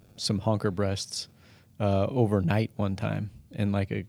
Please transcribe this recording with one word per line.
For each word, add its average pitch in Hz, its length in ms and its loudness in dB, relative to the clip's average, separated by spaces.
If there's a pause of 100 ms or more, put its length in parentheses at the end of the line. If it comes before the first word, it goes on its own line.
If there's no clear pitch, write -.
(160)
some 101 240 -2
honker 107 300 0
breasts, 98 580 -4 (520)
uh, 98 300 4
overnight 107 640 2
one 101 200 0
time, 107 340 -4 (200)
and, 101 220 -2
like, 101 180 -2
a, 101 180 -4